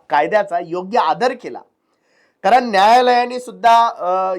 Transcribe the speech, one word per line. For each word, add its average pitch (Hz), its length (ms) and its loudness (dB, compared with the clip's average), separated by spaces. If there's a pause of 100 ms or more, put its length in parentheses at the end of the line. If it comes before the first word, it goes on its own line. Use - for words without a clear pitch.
(100)
कायद्याचा 170 480 -2
योग्य 180 400 -6
आदर 240 340 0 (100)
केला. 117 180 -14 (840)
कारण 240 280 2
न्यायालयाने 240 720 2
सुद्धा, 233 480 2
अ, 185 500 -4